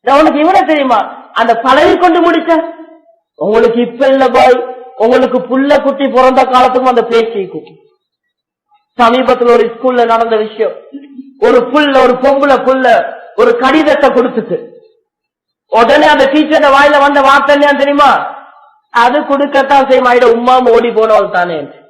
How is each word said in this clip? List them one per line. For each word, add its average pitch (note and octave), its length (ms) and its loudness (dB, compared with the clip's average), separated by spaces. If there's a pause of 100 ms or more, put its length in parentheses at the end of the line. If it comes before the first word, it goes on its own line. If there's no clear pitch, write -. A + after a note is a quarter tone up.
"நான் C#4 200 0
உனக்கு D4+ 180 0
இவரை F#4 240 2
தெரியுமா?" C4+ 380 0 (320)
"அந்த A#3 220 0
பழகி C4+ 440 2
கொண்டு E4+ 320 2
முடிச்ச." E4 460 -2 (580)
உங்களுக்கு A3+ 460 0
இப்ப A#3+ 260 -2
இல்ல C4+ 220 2
பாய், B3+ 460 0 (220)
உங்களுக்கு B3+ 420 0
புள்ள C4+ 440 -2
குட்டி C4+ 260 -4
பிறந்த B3+ 360 2
காலத்துக்கும் B3+ 440 0
அந்த A#3+ 160 0
பேச்சு A3+ 340 -2
இருக்கும். F3 300 -12 (1300)
சமீபத்துல B3 520 0
ஒரு A#3 140 4
ஸ்கூல்ல B3 400 -2
நடந்த A3+ 320 -2
விஷயம், G#3+ 360 -4 (680)
ஒரு B3 180 2 (140)
புள்ள, C#4 300 0
ஒரு B3 100 2
பொம்பளை C#4 440 0
புள்ள B3 560 0 (240)
ஒரு A#3+ 200 2
கடிதத்தை C#4 540 0
கொடுத்துட்டு, A3 480 -4 (1080)
உடனே C#4+ 400 2
அந்த C#4 260 2
டீச்சர் D4+ 400 0
வாயில C#4+ 280 2
வந்த C#4+ 200 2
வார்த்தை C#4 340 2
என்ன C#4+ 180 2
தெரியுமா? C#4 380 0 (800)
"அது B3+ 360 0
கொடுக்கத்தான் C#4 640 0
செய்யும், B3+ 180 2
ஆயிட B3 200 2 (100)
உம்மாம B3 320 0
ஓடி A3+ 200 2
போனவள் G#3+ 420 0
தானே." F3 280 -4 (320)